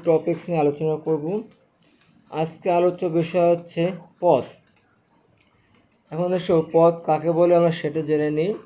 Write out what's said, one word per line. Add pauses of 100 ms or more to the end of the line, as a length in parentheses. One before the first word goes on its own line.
টপিকস
নিয়ে
আলোচনা
করব। (880)
আজকে
আলোচ্য
বিষয়
হচ্ছে (280)
পদ। (1700)
এখন
এসো
পদ (120)
কাকে
বলে
আমরা
সেটা
জেনে
নিই। (120)